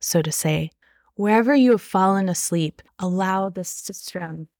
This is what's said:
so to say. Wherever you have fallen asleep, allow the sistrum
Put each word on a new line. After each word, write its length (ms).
so 220
to 100
say. 380
Wherever 380
you 180
have 100
fallen 480
asleep, 500
allow 520
the 100
sistrum 840